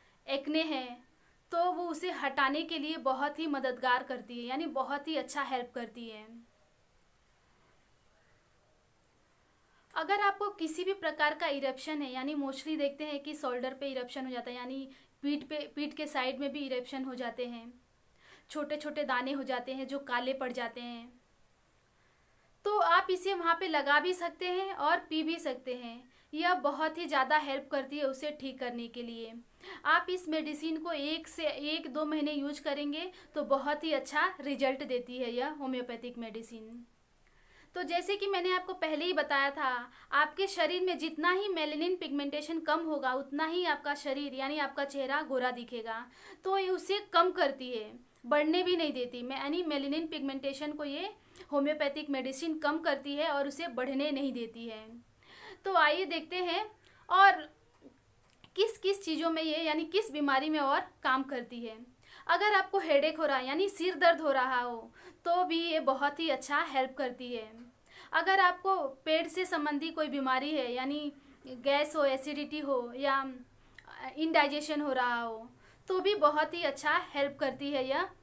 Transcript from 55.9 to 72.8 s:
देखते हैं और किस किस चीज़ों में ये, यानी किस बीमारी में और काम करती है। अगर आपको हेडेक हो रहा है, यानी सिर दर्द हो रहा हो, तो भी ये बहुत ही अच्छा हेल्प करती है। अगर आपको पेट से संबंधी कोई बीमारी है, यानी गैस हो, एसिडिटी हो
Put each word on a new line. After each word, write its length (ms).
देखते 300
हैं 300
और 320
किस 220
किस 260
चीज़ों 260
में 120
ये, 160
यानी 280
किस 260
बीमारी 380
में 100
और 200
काम 200
करती 380
है। 160
अगर 260
आपको 260
हेडेक 380
हो 80
रहा 120
है, 100
यानी 220
सिर 260
दर्द 260
हो 100
रहा 280
हो, 320
तो 180
भी 180
ये 180
बहुत 400
ही 100
अच्छा 400
हेल्प 280
करती 340
है। 180
अगर 260
आपको 360
पेट 220
से 180
संबंधी 460
कोई 160
बीमारी 440
है, 220
यानी 380
गैस 500
हो, 100
एसिडिटी 540
हो 360